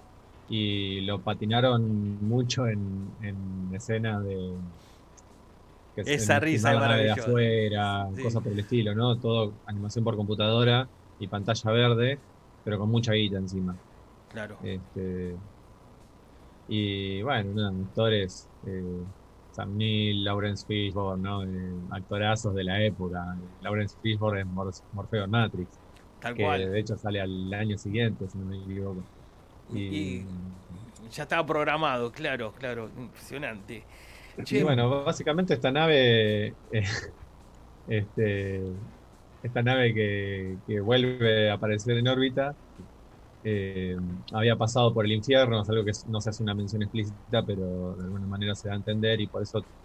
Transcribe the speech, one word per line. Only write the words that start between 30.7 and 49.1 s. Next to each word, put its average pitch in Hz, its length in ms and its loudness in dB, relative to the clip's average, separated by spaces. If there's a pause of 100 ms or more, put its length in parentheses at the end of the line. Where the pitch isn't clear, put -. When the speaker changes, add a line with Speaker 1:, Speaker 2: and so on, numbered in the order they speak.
Speaker 2:
y 113 60 -16
ya 151 140 -8
estaba 165 220 0
programado, 147 680 0
claro, 131 400 -4
claro, 117 440 -8
impresionante. 117 880 -12 (640)
Speaker 1:
y 135 140 2
Speaker 2:
Che. - 0 -
Speaker 1:
bueno, 135 420 4
básicamente 160 500 0
esta 131 160 2
nave, 120 800 6 (220)
eh, 113 120 2
<laughs> - 340 -4 (720)
este, 101 760 0 (800)
esta 120 200 -2
nave 123 320 4
que, 98 720 -2
que 107 140 0
vuelve 117 680 4
a 104 40 2
aparecer 107 440 2
en 120 100 2
órbita, 131 480 2 (880)
eh, 95 520 -2 (360)
había 113 240 4
pasado 117 380 4
por 110 120 2
el 107 60 2
infierno, 117 500 4
es 98 80 -2
algo 110 140 2
que 104 80 0 (160)
no 107 120 -2
se 107 100 -4
hace 113 140 -4
una 104 100 0
mención 104 280 -2
explícita, 104 640 -2
pero 92 520 -4
de 92 80 -8
alguna 98 240 -6
manera 101 280 -2
se - 120 -8
da 101 60 -2
a 104 40 -2
entender, 107 420 2